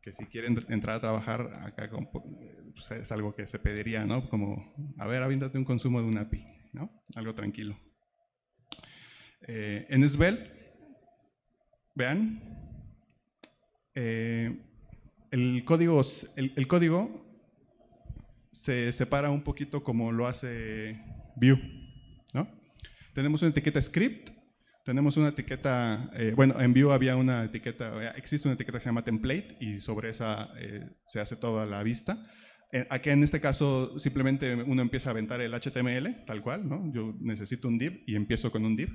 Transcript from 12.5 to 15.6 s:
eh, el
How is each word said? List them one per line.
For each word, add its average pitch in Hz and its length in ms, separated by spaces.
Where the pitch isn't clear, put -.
eh, 117 720
el 123 340